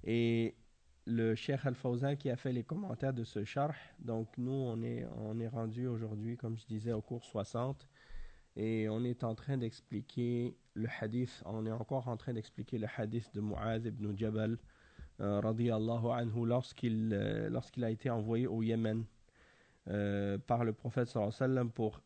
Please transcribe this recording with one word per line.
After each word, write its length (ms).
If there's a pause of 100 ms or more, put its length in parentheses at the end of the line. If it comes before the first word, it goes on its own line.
Et 500 (540)
le 260
Cheikh 320
Al-Fawzan 500
qui 140
a 60
fait 180
les 100
commentaires 480
de 120
ce 200
sharh. 300 (240)
Donc 400
nous, 140
on 320
est, 200 (140)
on 220
est 80
rendu 400
aujourd'hui, 500
comme 220
je 80
disais, 260
au 80
cours 240
soixante. 640 (680)
Et 320
on 160
est 200
en 100
train 240
d'expliquer 1000 (200)
le 120 (140)
hadith, 440
on 200
est 60
encore 360
en 100
train 160
d'expliquer 440
le 180
hadith 380
de 80
Mu'adh 460
ibn 280
Jabal, 440 (640)
euh, 180
radiyallahu 720
anhu, 340
lorsqu'il, 680
euh, 360
lorsqu'il 340
a 60
été 220
envoyé 340
au 160
Yémen, 420 (840)
euh, 500
par 260
le 80
prophète 360
sallallahu 280
alayhi 60
wa 60
sallam 240
pour 340